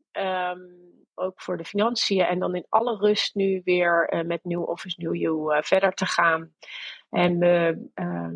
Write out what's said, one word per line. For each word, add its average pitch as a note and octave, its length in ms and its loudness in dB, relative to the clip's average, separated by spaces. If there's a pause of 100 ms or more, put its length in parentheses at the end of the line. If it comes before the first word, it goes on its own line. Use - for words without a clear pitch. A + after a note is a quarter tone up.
(100)
Ehm, F#3 480 -4 (560)
ook F#3 260 -6
voor F3+ 160 -4
de E3+ 80 -8
financiën. G3+ 600 0
En F3 140 0
dan F3+ 160 -2
in F3+ 140 -6
alle A#3 280 2
rust G#3 380 0
nu G3 300 0
weer, F3 440 2
eh, E3+ 160 0
met E3+ 200 -4
New F3 240 -4
Office F3 340 -8
New E3+ 120 -4
You, D#3+ 400 0
eh, D3+ 80 2
verder F#3+ 300 2
te - 140 -4
gaan. E3 460 2 (580)
En F3+ 280 2
me, E3+ 560 2
eh, F3 420 -6